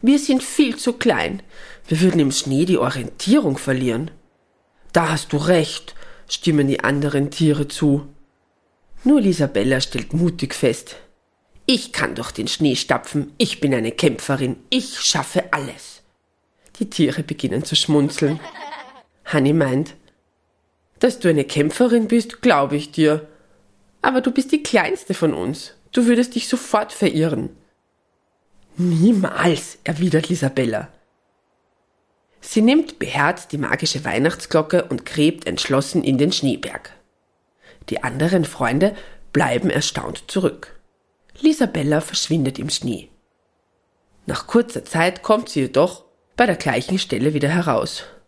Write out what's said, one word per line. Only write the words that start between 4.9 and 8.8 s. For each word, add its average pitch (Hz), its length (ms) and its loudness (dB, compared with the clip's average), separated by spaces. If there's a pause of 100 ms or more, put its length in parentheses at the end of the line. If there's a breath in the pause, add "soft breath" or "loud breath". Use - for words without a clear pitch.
"Da 165 160 2
hast 156 240 -4
du 147 40 0
recht", 160 560 0 (360 loud breath)
stimmen 143 400 2
die - 160 0
anderen 143 460 0
Tiere 147 360 2
zu. 143 400 0 (960)